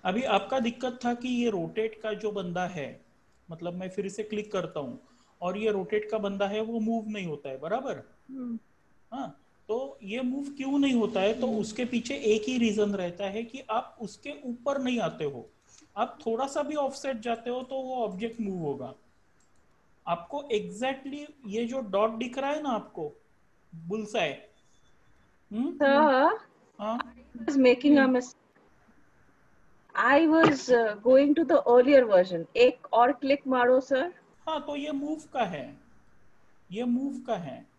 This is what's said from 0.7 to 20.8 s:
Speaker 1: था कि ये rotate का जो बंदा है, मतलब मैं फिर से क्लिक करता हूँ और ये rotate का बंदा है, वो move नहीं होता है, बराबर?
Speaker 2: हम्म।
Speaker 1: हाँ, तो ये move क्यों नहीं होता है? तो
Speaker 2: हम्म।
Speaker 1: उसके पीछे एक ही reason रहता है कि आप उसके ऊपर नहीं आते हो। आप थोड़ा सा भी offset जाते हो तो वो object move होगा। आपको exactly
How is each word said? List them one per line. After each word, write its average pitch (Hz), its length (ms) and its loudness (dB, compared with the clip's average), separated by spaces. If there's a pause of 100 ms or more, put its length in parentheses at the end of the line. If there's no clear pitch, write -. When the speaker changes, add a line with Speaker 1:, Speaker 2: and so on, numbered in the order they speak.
Speaker 1:
था 240 100 0
कि 240 140 -8
ये 240 220 0
rotate 202 500 -4
का 214 120 -6
जो 214 200 -6
बंदा 180 340 -4
है, 156 220 -8 (600)
मतलब 170 260 -10
मैं 185 160 -8
फिर 190 180 -6
से 202 140 -8
क्लिक 208 300 -6
करता 160 280 -4
हूँ 123 180 -10 (440)
और 185 160 -2
ये 220 120 0
rotate 208 400 -2
का 220 80 -2
बंदा 196 280 -2
है, 214 140 -2
वो 226 200 -4
move 220 280 -2
नहीं 208 180 -6
होता 147 220 -8
है, 131 100 -10
बराबर? 175 440 -6 (280)
Speaker 2:
हम्म। 247 280 -8 (540)
Speaker 1:
हाँ, 247 160 -8 (400)
तो 254 340 -6
ये 214 180 -6
move 269 360 -4
क्यों 269 220 -2
नहीं 277 160 4
होता 202 260 2
है? 214 200 2
तो 247 60 0
Speaker 2:
हम्म। 220 140 -2
Speaker 1:
उसके 247 240 -4
पीछे 247 300 -4
एक 226 340 2
ही 254 100 -2
reason 208 360 2
रहता 180 300 -6
है 202 180 -6
कि 262 280 -12
आप - 300 -4
उसके 285 340 -12 (100)
ऊपर 269 380 -4
नहीं 247 180 0
आते 160 240 -4
हो। 135 220 -8 (500)
आप - 300 -4
थोड़ा 233 200 -2
सा 294 160 -4
भी 285 120 -6
offset 269 460 -4
जाते 233 300 -6
हो 254 120 -6
तो 262 140 -10
वो 254 280 -6
object 214 360 -8
move 185 240 -4
होगा। 127 300 -6 (1120)
आपको 277 360 -6 (100)
exactly 269 720 -4 (220)